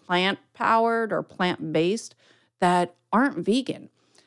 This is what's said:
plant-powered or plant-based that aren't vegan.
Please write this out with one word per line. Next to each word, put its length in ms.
plant-powered 1040
or 120
plant-based 920
that 340
aren't 260
vegan. 500